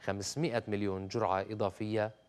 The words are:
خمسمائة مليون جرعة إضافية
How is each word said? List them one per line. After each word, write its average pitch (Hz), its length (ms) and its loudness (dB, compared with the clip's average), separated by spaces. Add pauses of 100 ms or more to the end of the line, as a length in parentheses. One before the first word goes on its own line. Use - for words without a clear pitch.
خمسمائة 113 640 0
مليون 98 400 0
جرعة 98 420 2
إضافية 107 600 0 (180)